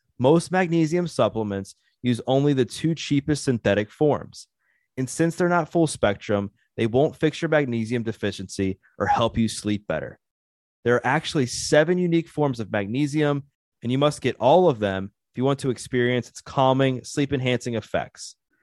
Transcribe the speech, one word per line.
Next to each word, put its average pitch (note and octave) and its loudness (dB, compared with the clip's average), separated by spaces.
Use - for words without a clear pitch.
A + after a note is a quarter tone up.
Most D3+ 4
magnesium E3+ 0
supplements G#2 -2
use B2 0
only C#3 2
the C3 2
two D#3+ -4
cheapest C#3+ -2
synthetic G#2+ 0
forms. - -2
And C3 -4
since E3 -2
they're F3+ 2
not E3+ 0
full E3+ 2
spectrum, G2+ -2
they A2+ 0
won't C3 2
fix - -2
your E3 -4
magnesium A#2+ 0
deficiency G2 -4
or G2+ -2
help A2+ 0
you A2+ 2
sleep G#2 -4
better. - -6
There A#2+ 2
are A#2+ -2
actually C#3 0
seven D#3 2
unique E3+ 0
forms C#3+ -2
of G#2 -8
magnesium, C#3 -2
and A#2+ -4
you C3 0
must D3 0
get B2 -2
all E3 6
of A#2 0
them G2 -2
if - -14
you B2+ 0
want C#3 0
to C3+ -2
experience B2 -2
its - -18
calming, C3 2
sleep-enhancing B2+ -2
effects. - -6